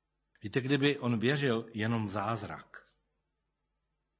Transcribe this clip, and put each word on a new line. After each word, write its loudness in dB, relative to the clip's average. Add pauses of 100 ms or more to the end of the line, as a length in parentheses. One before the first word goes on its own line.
(420)
Víte, -2
kdyby 2
on 2
věřil 2
jenom 0
v -4
zázrak, -6 (1300)